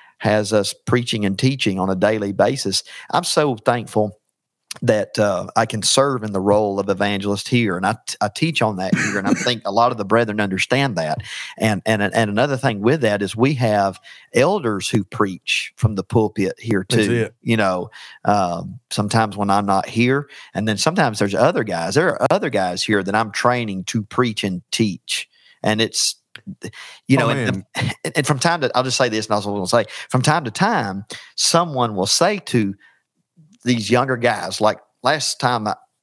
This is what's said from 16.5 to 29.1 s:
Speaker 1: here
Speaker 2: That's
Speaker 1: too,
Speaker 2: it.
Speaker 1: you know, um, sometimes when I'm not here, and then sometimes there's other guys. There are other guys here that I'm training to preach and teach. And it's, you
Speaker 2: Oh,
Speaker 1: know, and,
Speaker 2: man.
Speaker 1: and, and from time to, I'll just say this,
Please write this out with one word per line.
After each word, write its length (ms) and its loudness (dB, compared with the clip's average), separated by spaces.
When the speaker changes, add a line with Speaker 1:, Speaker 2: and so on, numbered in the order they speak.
Speaker 1:
here 280 -2
Speaker 2:
That's 200 2
Speaker 1:
too, 60 0
Speaker 2:
it. 280 -2
Speaker 1:
you 160 0
know, 320 0
um, 540 0
sometimes 440 0
when 140 -2
I'm 160 2
not 220 0
here, 420 0
and 140 -2
then 100 0
sometimes 420 0
there's 160 0
other 280 2
guys. 320 -4
There 140 4
are 220 0
other 200 0
guys 320 -2
here 200 2
that 120 -2
I'm 160 0
training 540 0
to 180 -2
preach 400 -2
and 180 -4
teach. 560 -2
And 180 0
it's, 340 -2
you 100 4
Speaker 2:
Oh, 40 2
Speaker 1:
know, 100 2
and, 260 -2
Speaker 2:
man. 80 -12
Speaker 1:
and, 120 -4
and 100 0
from 120 0
time 220 0
to, 160 0
I'll 60 2
just 140 -2
say 120 4
this, 160 -2